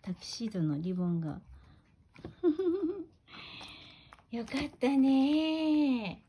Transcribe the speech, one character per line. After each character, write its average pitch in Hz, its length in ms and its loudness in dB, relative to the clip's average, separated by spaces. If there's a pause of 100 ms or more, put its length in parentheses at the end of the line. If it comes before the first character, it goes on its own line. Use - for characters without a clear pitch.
タ 190 100 -8
キ - 140 -10
シ 233 220 -8
ー 214 40 -8
ド 190 80 -4
の 151 180 0
リ 175 140 -4
ボ 180 140 -2
ン 170 160 0
が。 147 180 -6 (1000)
<laughs> - 1900 -6
よ 233 140 -6
か 262 140 -6
っ 294 100 -4 (100)
た 254 120 2
ね。 277 1400 2